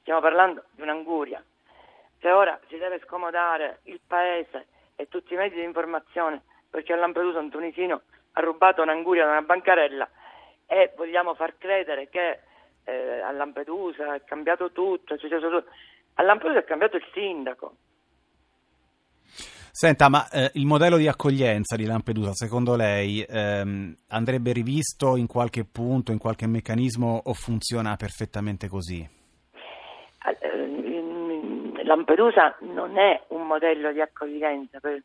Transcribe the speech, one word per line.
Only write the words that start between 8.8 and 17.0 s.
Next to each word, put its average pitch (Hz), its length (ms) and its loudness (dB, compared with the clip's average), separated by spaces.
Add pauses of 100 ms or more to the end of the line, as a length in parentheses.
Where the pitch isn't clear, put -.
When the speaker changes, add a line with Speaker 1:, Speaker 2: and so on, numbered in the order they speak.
Speaker 1:
un'anguria 165 420 0
da 151 60 2
una 151 120 2
bancarella 160 680 2 (580)
e 185 300 4
vogliamo 170 380 -2
far 160 220 -6
credere 170 520 -4
che, 165 320 -4 (440)
eh, 127 360 -6
a 101 100 -4
Lampedusa 147 840 -8
è 143 100 -10
cambiato 165 480 -4
tutto, 180 420 -4
è 147 40 -10
successo 156 300 -4
tutto. 170 220 -2 (440)
A - 80 2
Lampedusa 220 360 4
è 165 60 2
cambiato 190 320 0
il 165 160 -6